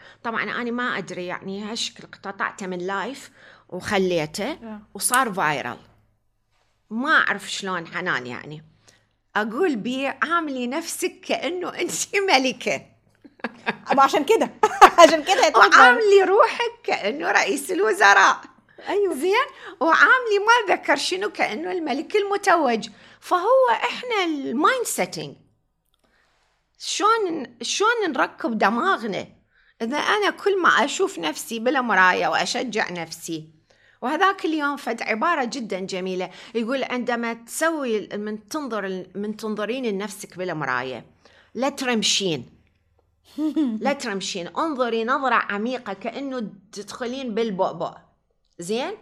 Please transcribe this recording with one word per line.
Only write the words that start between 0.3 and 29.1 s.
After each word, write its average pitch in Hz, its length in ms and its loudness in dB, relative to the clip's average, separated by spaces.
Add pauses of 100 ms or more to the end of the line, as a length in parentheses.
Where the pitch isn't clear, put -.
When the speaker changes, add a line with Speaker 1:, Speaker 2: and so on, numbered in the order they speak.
Speaker 1:
أنا 233 280 -6
ما 247 260 -4
أدري، 180 280 -10
يعني، 196 380 -10
هالشكل - 400 -10 (200)
قطعته 196 440 -8
من 185 100 -8
لايف 196 540 -8 (380)
وخليته 185 840 -2
Speaker 2:
آه. 220 300 -14 (120)
Speaker 1:
وصار 240 400 0
viral. 147 440 -2 (1120)
ما 247 220 -2
أعرف 202 400 0
شلون 180 360 -6
حنان، 165 400 -4
يعني، 151 360 -14 (720)
أقول 240 400 -2
بيه: 254 480 -6
"عاملي 294 440 -4
نفسك 320 600 -6
كأنه 359 420 -4
أنتي - 500 -4
ملكة." 262 640 0 (1080)
Speaker 2:
أما 269 120 6
عشان 294 220 2
كده، 381 260 2 (220)
<laughs> - 260 8
عشان 320 240 10
كده 359 240 6
هتكبر. 294 120 4
Speaker 1:
"وعاملي 403 640 8
روحك 453 600 2
كأنه 294 480 -4
رئيس 392 400 0
الوزراء." 392 680 6 (480)
Speaker 2:
أيوة. 381 240 0
Speaker 1:
زين؟ 370 320 0 (340)
"وعاملي 415 600 4
ما 427 340 4
ذكر - 220 0
شنو 370 340 -4
كأنه 294 420 -4
الملك 311 440 -4
المتوج." 349 720 2 (300)
فهو 480 520 2
إحنا 480 520 -2
المايند 311 640 0
سيتنج. 165 500 -6 (1400)
شلون، 370 840 0
شلون 381 280 0 (200)
نركب 277 480 -2
دماغنا؟ 226 680 0 (540)